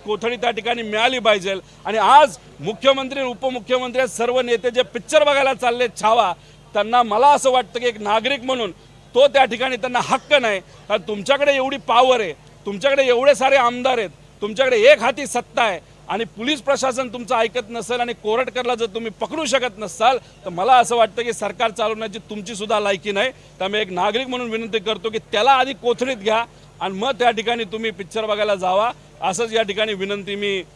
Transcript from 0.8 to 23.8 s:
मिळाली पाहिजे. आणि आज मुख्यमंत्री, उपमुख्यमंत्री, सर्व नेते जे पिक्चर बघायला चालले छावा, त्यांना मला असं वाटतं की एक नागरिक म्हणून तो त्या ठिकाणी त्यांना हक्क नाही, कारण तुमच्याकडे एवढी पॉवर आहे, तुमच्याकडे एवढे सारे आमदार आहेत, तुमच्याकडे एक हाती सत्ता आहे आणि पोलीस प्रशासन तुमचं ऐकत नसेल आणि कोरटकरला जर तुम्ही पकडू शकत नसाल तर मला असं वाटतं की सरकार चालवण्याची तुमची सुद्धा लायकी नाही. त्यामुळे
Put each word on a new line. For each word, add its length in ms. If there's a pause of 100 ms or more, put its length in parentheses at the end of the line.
मिळाली 360
पाहिजे. 360 (300)
आणि 140
आज 380 (240)
मुख्यमंत्री, 640
उपमुख्यमंत्री, 840
सर्व 320
नेते 300
जे 140
पिक्चर 400
बघायला 300
चालले 320 (140)
छावा, 320 (420)
त्यांना 280
मला 260
असं 220
वाटतं 300
की 60
एक 140
नागरिक 440
म्हणून 260 (440)
तो 120
त्या 180
ठिकाणी 320
त्यांना 260
हक्क 320
नाही, 260 (280)
कारण 200
तुमच्याकडे 460
एवढी 220 (100)
पॉवर 340
आहे, 120 (340)
तुमच्याकडे 400
एवढे 280
सारे 220
आमदार 420
आहेत, 120 (320)
तुमच्याकडे 400
एक 200
हाती 240
सत्ता 360
आहे 160 (300)
आणि 180
पोलीस 360
प्रशासन 460
तुमचं 280
ऐकत 340
नसेल 300
आणि 120 (100)
कोरटकरला 520
जर 200
तुम्ही 160 (100)
पकडू 240
शकत 340
नसाल 400 (260)
तर 60
मला 260
असं 200
वाटतं 260
की 100
सरकार 380
चालवण्याची 480 (120)
तुमची 240
सुद्धा 260
लायकी 320
नाही. 180 (280)
त्यामुळे 240